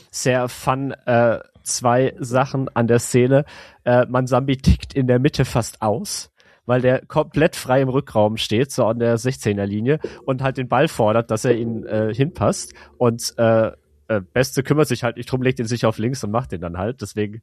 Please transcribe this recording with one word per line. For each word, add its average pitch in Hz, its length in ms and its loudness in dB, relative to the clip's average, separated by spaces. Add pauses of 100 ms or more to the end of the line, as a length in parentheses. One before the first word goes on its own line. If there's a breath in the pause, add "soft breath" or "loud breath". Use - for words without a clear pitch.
(100)
Sehr 127 380 0
fun, 135 440 -4 (140)
äh, 117 320 2 (240)
zwei 127 560 0
Sachen 131 560 -2
an 117 140 0
der 117 100 4
Szene. 131 460 4 (400 loud breath)
Äh, 123 220 4
Mansambi 127 520 0
tickt - 340 2
in 135 140 0
der 123 120 4
Mitte 135 260 2
fast - 360 -4
aus, 110 500 -4 (360 soft breath)
weil 123 160 2
der 127 240 2
komplett 151 500 0
frei 127 240 2
im 135 80 2
Rückraum 113 480 0
steht, 110 360 0
so 120 140 0
an 117 120 0
der 117 200 2
Sechzehner 110 480 -2
Linie 110 320 -2 (280 loud breath)
und 135 160 -2
halt 135 160 -2
den 127 100 -4
Ball 143 200 2
fordert, 113 420 0
dass 110 140 -2
er 123 120 2
ihn, 117 300 -6
äh, 110 280 -2
hinpasst 139 600 -2 (240 loud breath)
und, 120 400 0
äh, 113 320 4 (360)
äh, 110 140 0
Beste 127 420 -2
kümmert 147 240 2
sich 120 160 -4
halt 120 140 -2
nicht 113 160 -12
drum, 131 80 -2
legt 131 200 0
ihn 117 60 -2
sich 117 200 -2
auf 113 100 0
links 123 260 -4
und 104 80 -6
macht 117 220 -4
den 87 80 -8
dann 85 160 -8
halt. 110 240 -6
Deswegen, 107 420 -6